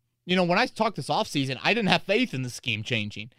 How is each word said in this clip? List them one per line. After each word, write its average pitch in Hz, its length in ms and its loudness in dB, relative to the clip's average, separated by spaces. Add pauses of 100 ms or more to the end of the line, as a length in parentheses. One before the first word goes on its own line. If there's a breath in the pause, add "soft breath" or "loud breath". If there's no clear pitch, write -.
(260)
You 175 100 0
know, 185 80 4
when 175 140 4
I 247 80 4
talked 220 300 -2
this 147 120 -6
offseason, 147 540 0
I 180 120 2
didn't 214 160 2
have 175 120 2
faith 220 320 0
in 131 80 -4
the 123 80 -6
scheme 110 320 -4
changing. 107 560 -4